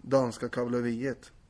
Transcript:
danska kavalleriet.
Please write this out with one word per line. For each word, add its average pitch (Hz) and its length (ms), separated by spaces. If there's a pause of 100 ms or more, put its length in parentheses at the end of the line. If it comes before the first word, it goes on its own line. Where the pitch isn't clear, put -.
danska 123 460
kavalleriet. 120 840 (180)